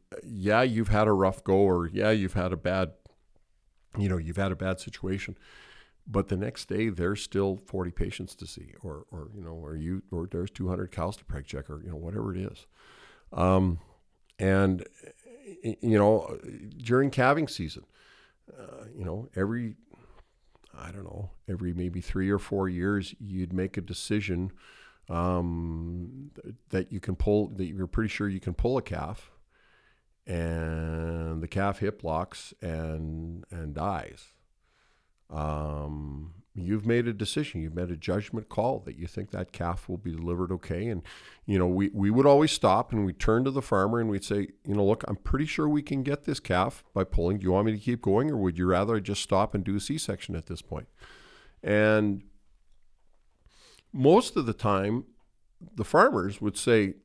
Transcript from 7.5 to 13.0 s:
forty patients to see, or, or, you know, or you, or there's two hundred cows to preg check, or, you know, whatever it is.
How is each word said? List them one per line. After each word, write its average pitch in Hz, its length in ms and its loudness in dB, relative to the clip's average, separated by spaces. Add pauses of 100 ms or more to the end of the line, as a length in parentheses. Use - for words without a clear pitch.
forty 92 340 -6
patients - 440 -6
to - 120 -14
see, - 340 -18
or, 78 300 -12
or, 78 240 -12
you 101 80 -14
know, 82 100 -12
or 80 220 -10
you, 82 340 -4
or 85 160 -4
there's 90 240 -4
two - 180 -6
hundred 92 240 -2
cows 87 260 -4
to - 60 -20
preg 71 220 -8
check, 69 240 -10
or, 76 140 -12
you 87 80 -10
know, 78 60 -8
whatever 98 360 -6
it 92 80 -4
is. - 240 -10 (640)